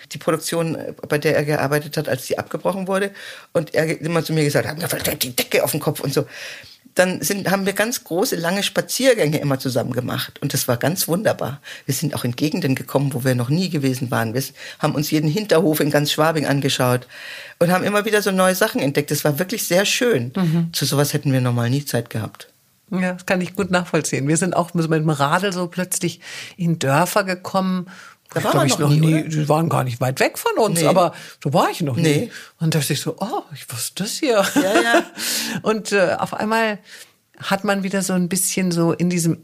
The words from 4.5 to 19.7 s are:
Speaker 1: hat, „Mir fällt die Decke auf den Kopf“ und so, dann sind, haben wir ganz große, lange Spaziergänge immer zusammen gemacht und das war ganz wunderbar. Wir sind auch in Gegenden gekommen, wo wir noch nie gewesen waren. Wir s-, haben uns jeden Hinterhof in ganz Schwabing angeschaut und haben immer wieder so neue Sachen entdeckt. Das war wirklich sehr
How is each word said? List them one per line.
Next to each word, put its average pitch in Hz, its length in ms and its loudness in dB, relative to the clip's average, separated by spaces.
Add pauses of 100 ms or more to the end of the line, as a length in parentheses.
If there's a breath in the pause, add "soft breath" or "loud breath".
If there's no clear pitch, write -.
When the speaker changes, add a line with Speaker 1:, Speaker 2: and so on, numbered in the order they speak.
Speaker 1:
hat, 151 100 -8
„Mir 165 100 -6
fällt - 340 -4
die 262 140 -6
Decke - 280 0
auf - 80 0
den - 80 -2
Kopf“ - 200 -2
und 139 140 -2
so, 151 100 0 (680 loud breath)
dann 185 280 2
sind, 196 280 -2
haben 190 160 0
wir 196 60 0
ganz 208 320 -2
große, 185 320 -2
lange 175 260 -2
Spaziergänge 190 760 2
immer 135 200 0
zusammen 123 340 -2
gemacht 123 500 -6
und 139 120 -2
das - 140 -2
war 120 80 4
ganz 151 320 0
wunderbar. 151 520 -2 (260 loud breath)
Wir 135 80 -2
sind 143 200 -2
auch - 100 -4
in 120 100 -2
Gegenden 151 400 0
gekommen, 139 380 0
wo 127 120 -4
wir 131 100 2
noch 123 140 -2
nie 170 200 2
gewesen 135 420 -2
waren. 113 220 0
Wir 123 60 -4
s-, - 140 -6 (260 loud breath)
haben 151 160 0
uns 151 160 -2
jeden 156 180 2
Hinterhof 160 520 2
in 147 100 0
ganz 147 220 2
Schwabing 160 340 2
angeschaut 131 600 2 (520 loud breath)
und 175 120 4
haben 180 140 2
immer 208 200 2
wieder 208 180 2
so 208 80 0
neue 185 240 4
Sachen 214 260 0
entdeckt. 147 300 0
Das 147 140 -2
war 147 140 2
wirklich 190 280 -4
sehr 185 180 4